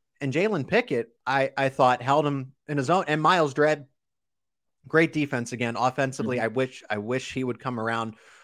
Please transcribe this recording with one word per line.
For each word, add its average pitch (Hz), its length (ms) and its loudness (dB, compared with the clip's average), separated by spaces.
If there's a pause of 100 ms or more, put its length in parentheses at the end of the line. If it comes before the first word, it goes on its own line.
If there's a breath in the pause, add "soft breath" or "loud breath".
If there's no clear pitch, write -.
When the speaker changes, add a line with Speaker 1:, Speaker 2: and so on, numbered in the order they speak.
(220)
Speaker 1:
and 135 120 -4
Jalen 170 340 0
Pickett, 180 420 0 (160)
I, 135 320 0
I 135 120 2
thought, 127 320 4
held 143 240 2
him 135 280 -4 (140)
in 147 100 -4
his 135 120 -2
own. 180 180 2
And 151 140 0
Myles 160 320 2
Dread, 147 340 2 (1000)
great 160 260 2
defense 139 380 -2
again. 117 260 -4
Offensively, 127 600 -2
Speaker 2:
Mm-hmm. 113 80 0
Speaker 1:
I - 20 2
wish, 127 420 -2
I 107 80 -2
wish 120 360 -4
he 131 100 -4
would 120 160 -4
come 123 200 -4
around. 113 360 -2 (280 soft breath)